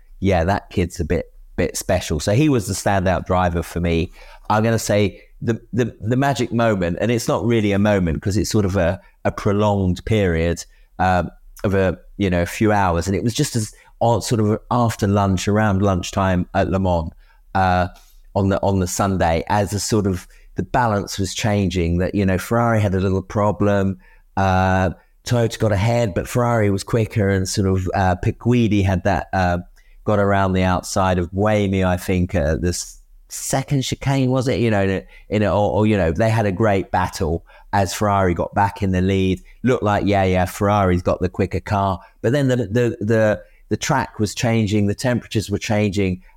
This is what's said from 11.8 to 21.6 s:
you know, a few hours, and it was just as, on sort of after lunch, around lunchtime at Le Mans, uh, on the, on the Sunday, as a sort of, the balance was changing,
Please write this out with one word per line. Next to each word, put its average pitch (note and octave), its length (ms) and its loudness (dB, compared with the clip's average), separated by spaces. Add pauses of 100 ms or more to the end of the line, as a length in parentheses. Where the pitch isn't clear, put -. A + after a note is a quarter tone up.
you G2+ 120 0
know, F2+ 140 0
a F2 40 0
few G#2+ 260 0
hours, F2 340 0
and G2 80 0
it E2 80 -2
was A2+ 120 -4
just - 200 -4
as, G#2+ 180 -4 (280)
on A2+ 220 2
sort - 180 0
of G#2+ 180 2 (140)
after A#2 340 0
lunch, G2 400 2
around G#2 360 2
lunchtime F#2 720 0
at F#2+ 140 0
Le F#2+ 120 0
Mans, F2 300 -2 (440)
uh, F#2 320 2 (480)
on G2 140 2
the, G2 140 0
on G2 160 0
the F2+ 80 0
Sunday, F2 600 0
as G#2 240 0
a G2+ 80 -4
sort G#2 260 0
of, F#2 200 -2 (280)
the - 80 -4
balance A2 560 -2
was F#2+ 160 -4
changing, F2+ 640 0